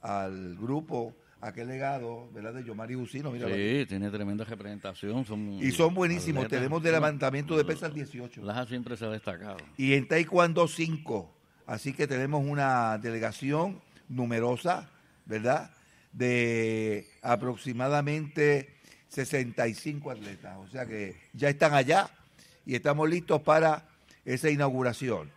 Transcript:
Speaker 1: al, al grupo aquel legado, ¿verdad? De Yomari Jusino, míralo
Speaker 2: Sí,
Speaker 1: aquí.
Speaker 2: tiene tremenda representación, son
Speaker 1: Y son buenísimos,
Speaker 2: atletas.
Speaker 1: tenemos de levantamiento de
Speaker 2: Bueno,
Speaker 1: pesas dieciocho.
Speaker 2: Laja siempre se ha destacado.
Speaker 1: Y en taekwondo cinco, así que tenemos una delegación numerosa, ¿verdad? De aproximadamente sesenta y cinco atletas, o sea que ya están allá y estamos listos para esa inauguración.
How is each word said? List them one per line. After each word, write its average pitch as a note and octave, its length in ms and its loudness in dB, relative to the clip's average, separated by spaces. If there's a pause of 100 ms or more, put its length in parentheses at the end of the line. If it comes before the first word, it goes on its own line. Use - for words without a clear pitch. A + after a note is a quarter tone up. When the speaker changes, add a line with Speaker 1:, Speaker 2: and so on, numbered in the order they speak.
Speaker 1:
al, - 60 -8
al F#2+ 480 -4
grupo B2 600 -6 (240)
aquel A2 280 -10
legado, B2+ 680 -6
¿verdad? A2 200 -10
De B2+ 100 -10
Yomari A2+ 300 -8
Jusino, C3 360 -6
míralo A#2+ 240 -4
Speaker 2:
Sí, G#2 260 2
Speaker 1:
aquí. C3+ 60 -2
Speaker 2:
tiene G2 240 -4
tremenda G#2 340 -4
representación, G#2 800 -6
son G#2 300 -6
Speaker 1:
Y G2 180 0
son E3 220 4
buenísimos, E3 500 0
Speaker 2:
atletas. A#2+ 160 0
Speaker 1:
tenemos D3 220 0
de E3 100 4
levantamiento D3 640 2
de D3+ 60 6
Speaker 2:
Bueno, D#3 180 0
Speaker 1:
pesas D#3 140 -6
dieciocho. B2 480 -10
Speaker 2:
Laja A2 240 -4
siempre B2 300 -6
se A#2 100 -8
ha - 20 -2
destacado. G2+ 480 -8 (200)
Speaker 1:
Y C3+ 180 4
en C3+ 120 4
taekwondo E3+ 600 4
cinco, D3+ 680 -4 (320)
así B2 260 -6
que D3+ 140 0
tenemos C#3 400 0
una C3 520 2
delegación A#2+ 800 -2 (280)
numerosa, B2 840 0 (340)
¿verdad? B2 460 0 (420)
De A2+ 920 2 (160)
aproximadamente C#3 1500 0 (340)
sesenta B2 600 0
y A2 60 -2
cinco C#3+ 360 -8
atletas, G2+ 480 -12
o G2 100 -18
sea B2+ 180 -8
que G#2 300 -8 (160)
ya C3+ 160 0
están D3 260 4
allá D3 360 6 (560)
y B2+ 80 -2
estamos D3 340 4
listos E3 340 2
para D#3 460 4 (360)
esa B2+ 260 2
inauguración. B2+ 840 0